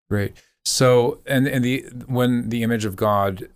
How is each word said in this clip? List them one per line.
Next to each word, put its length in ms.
Great. 240
So, 600
and, 200
and 180
the, 200
when 440
the 120
image 220
of 120
God, 600